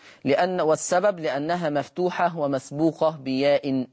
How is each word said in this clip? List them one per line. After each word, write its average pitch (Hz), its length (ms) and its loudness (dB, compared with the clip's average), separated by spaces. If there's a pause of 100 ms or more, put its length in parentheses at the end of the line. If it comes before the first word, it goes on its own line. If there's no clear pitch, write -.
(240)
لأن، 175 360 2
والسبب 180 600 2
لأنها 156 500 -2
مفتوحة 170 680 -2
ومسبوقة 147 720 0
بياء 135 840 0